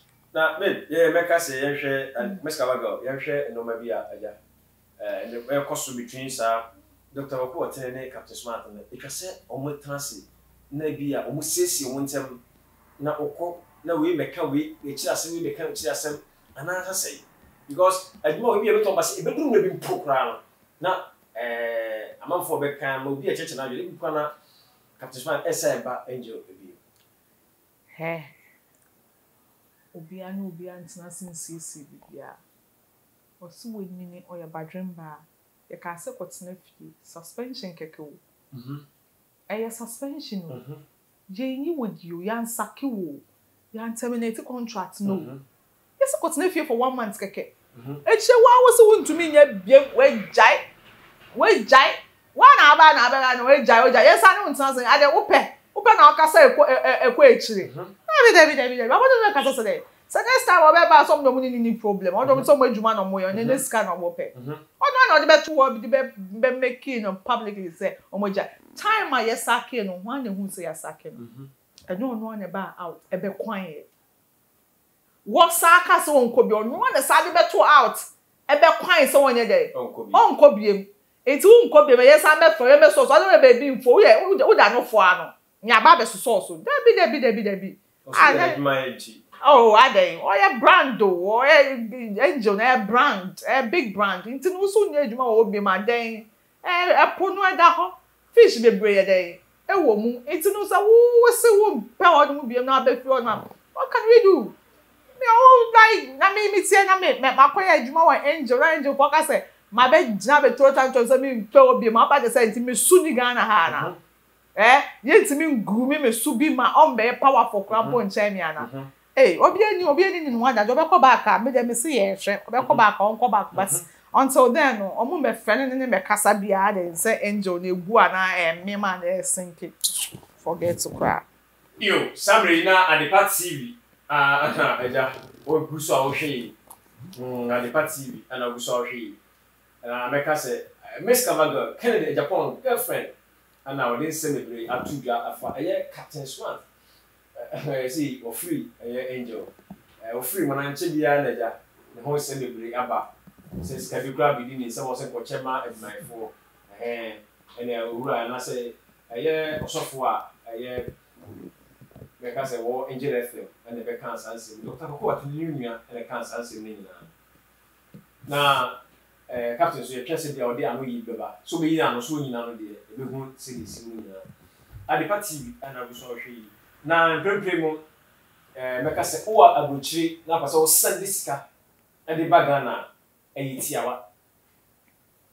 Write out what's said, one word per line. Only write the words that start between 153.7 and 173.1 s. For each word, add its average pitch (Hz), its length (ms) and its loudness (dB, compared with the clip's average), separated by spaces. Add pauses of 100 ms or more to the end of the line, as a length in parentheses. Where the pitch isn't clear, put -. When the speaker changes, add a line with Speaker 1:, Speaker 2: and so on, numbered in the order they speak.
Speaker 1:
sika 127 220 -12
bi 139 100 -12
koraa 143 260 -2
bi 120 60 -12
di 135 140 -16
ne 120 80 -8
nsɛm 117 200 -12
a 127 80 -8
ɔsɛ 127 160 -12
nkɔkyɛ - 320 -12
ma 120 200 -8
adwumayɛfoɔ. 110 640 -18 (520)
Ɛhɛn, 117 340 -12 (440)
ɛnna 117 340 -10
owura 123 340 -8
anaasɛ 123 460 -12 (420)
ɛyɛ 156 480 -6
ɔsɔfo 135 440 -10
a, - 180 -4 (260)
ɛyɛ, 123 420 -12 (1300)
mɛka 123 200 -10
sɛ 120 220 -8
wɔ 127 260 -6
Angel 131 260 -6
F 117 180 -8
M, - 120 -18 (240)
ɛna 117 140 -14
ɛbɛka 117 340 -12
saa 113 160 -18
nsɛm. 110 300 -20
Dr. 123 220 -16
Koko 147 240 -10
Atene 143 220 -8 (260)
ne 120 80 -10
nua 117 120 -14 (140)
ɛna 117 160 -14
ɛka 117 160 -12
saa 117 160 -14
nsɛm 113 220 -16
no 110 80 -18
nyinaa. 98 340 -20 (1200)
Na, 143 440 -2 (580)
eh, 120 280 -8
Captain 135 280 -4
so 127 100 -16
yɛtwa 127 220 -10
sɛ 147 180 -10
deɛ 131 80 -12
ɔde 120 280 -6
ano 131 120 -10
yi 120 200 -10
bɛba. - 280 -14 (140)
So 165 140 -8
bɛyi 160 260 -2
ano, 120 160 -4
so 156 160 -10
onyina 120 300 -8
no 117 80 -14
deɛ, 107 200 -18 (240)
ɛbɛhu 131 380 -14